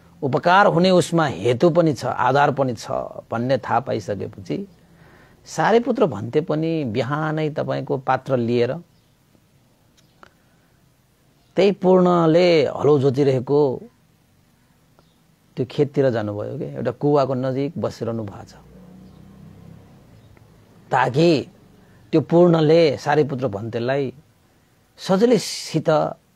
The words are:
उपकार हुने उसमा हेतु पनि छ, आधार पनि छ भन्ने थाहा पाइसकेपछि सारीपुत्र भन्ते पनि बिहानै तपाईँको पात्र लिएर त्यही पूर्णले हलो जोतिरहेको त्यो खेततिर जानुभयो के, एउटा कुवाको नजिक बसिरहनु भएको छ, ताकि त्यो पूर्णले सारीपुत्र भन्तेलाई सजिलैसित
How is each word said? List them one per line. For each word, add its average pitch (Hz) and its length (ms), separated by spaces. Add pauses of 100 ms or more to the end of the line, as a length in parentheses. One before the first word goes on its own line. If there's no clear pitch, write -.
(220)
उपकार 175 460
हुने 175 240
उसमा 170 340
हेतु 120 440
पनि 160 240
छ, 123 120
आधार 131 460
पनि 135 220
छ - 180 (380)
भन्ने 123 280
थाहा 117 220
पाइसकेपछि 113 880 (800)
सारीपुत्र 226 580
भन्ते 117 360
पनि 160 440
बिहानै 147 640
तपाईँको 139 480
पात्र 131 400
लिएर 120 360 (2750)
त्यही 196 140
पूर्णले 175 960
हलो 139 340
जोतिरहेको 135 840 (1800)
त्यो 131 80
खेततिर 139 440
जानुभयो 110 480
के, 143 180
एउटा 123 160
कुवाको 143 420
नजिक 131 440
बसिरहनु 113 460
भएको 98 200
छ, - 120 (2250)
ताकि 139 600 (600)
त्यो 156 80
पूर्णले 165 760
सारीपुत्र 143 500
भन्तेलाई 117 640 (840)
सजिलैसित 190 920 (460)